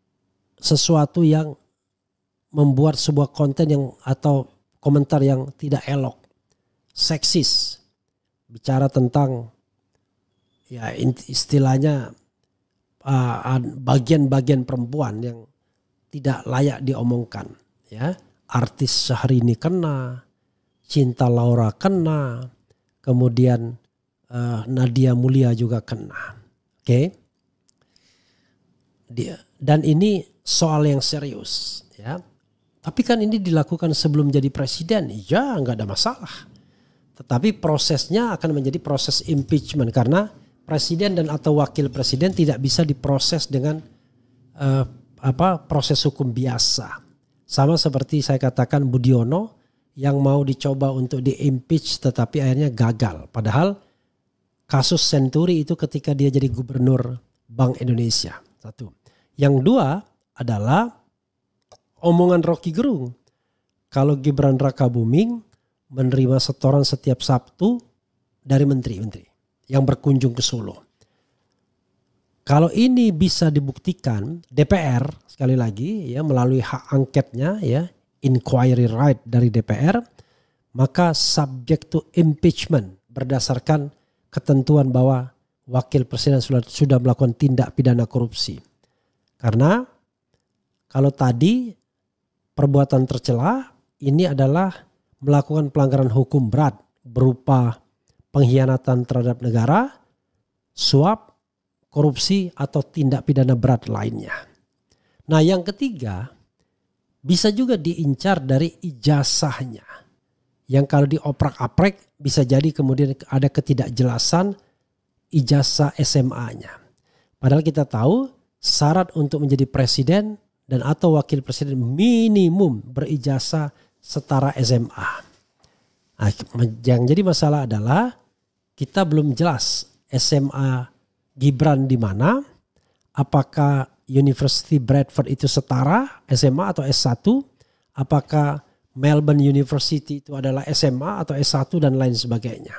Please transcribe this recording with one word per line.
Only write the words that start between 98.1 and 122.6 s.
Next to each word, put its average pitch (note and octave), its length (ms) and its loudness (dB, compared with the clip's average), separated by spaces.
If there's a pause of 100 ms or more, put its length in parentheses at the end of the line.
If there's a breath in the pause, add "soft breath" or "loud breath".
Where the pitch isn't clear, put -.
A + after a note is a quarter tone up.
pengkhianatan C3 800 2
terhadap B2 320 -2
negara, B2 480 0 (800)
suap, - 640 0 (560)
korupsi, D#3+ 640 0
atau C#3+ 300 -4
tindak C#3 420 -2
pidana C3 320 2
berat A#2 300 0
lainnya. G#2+ 480 -6 (880)
Nah, D#3 160 4
yang F3+ 240 2
ketiga, D3 640 -8 (920)
bisa F3 260 2
juga A#3 300 0
diincar D3+ 640 -2
dari C3+ 320 0 (100)
ijazahnya. C3+ 1000 -2 (840)
Yang C#3 160 4
kalau C#3+ 240 2
dioprak-aprek D3+ 1120 -2
bisa C#3 260 0
jadi C#3 300 2
kemudian C3+ 400 0 (160)
ada C#3 180 2
ketidakjelasan B2+ 1040 0 (800)
ijazah C#3+ 640 0
S C#3+ 240 0
M B2+ 160 0
A-nya. A#2 400 -12 (640)
Padahal C#3 240 2
kita D3 240 0
tahu G3+ 420 0 (300)
syarat E3+ 560 0
untuk D3 320 -2
menjadi C3+ 180 2
presiden E3 720 0 (300)
dan B2+ 160 -2
atau D#3 320 2
wakil C#3 300 -2
presiden C3+ 340 -4
minimum F#3 1040 2